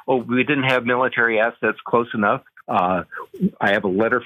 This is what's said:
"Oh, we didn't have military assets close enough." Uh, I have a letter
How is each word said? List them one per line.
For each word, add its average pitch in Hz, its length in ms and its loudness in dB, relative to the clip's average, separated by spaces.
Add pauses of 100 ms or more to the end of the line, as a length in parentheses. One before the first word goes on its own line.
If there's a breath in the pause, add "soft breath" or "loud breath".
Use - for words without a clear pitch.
"Oh, 131 100 2
we 120 260 0
didn't 139 220 0
have 127 200 2
military 120 540 0
assets 110 480 0
close 120 260 2
enough." 113 300 0 (240)
Uh, 92 360 0 (560 loud breath)
I 98 120 0
have 104 120 0
a 101 60 0
letter 113 360 0